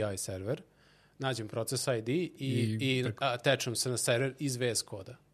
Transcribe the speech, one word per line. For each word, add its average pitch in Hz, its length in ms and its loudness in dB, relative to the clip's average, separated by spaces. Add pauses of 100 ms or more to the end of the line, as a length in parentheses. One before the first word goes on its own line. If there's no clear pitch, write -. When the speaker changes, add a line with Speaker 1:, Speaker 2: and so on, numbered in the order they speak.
(140)
Speaker 1:
I 95 40 -6
server, 104 440 -4 (580)
nađem 117 280 -2
proces 117 420 -2
I 117 120 0
D 117 120 -2
i, 170 240 0
Speaker 2:
I 113 440 0
Speaker 1:
i, 131 220 4
Speaker 2:
preko- 113 200 -2
Speaker 1:
a, 123 140 2
tečem 123 380 2
se - 140 0
na 120 80 0
server 131 420 2
iz 139 180 -2
V 123 80 0
S 117 200 0
Coda. 107 300 -12 (180)